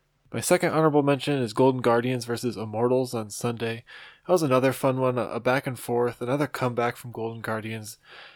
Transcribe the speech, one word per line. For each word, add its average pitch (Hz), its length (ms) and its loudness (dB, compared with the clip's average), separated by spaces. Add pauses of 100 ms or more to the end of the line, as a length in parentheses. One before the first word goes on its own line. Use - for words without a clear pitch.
(320)
My 113 80 -4
second 175 320 2
honorable 151 300 4
mention 139 360 2
is 113 160 -2
Golden 131 260 4
Guardians 120 460 2
versus 117 300 -4
Immortals 120 580 0
on 107 160 -6
Sunday. 117 540 -6 (420)
That 175 60 2
was 180 100 4
another 131 300 4
fun 131 280 0
one, 127 180 0
a, 113 40 0
a 110 180 -4
back 127 260 0
and 123 120 -6
forth, 120 420 -2
another 135 260 0
comeback 120 500 -2
from 120 160 -14
Golden 113 280 -8
Guardians. 110 560 -8 (400)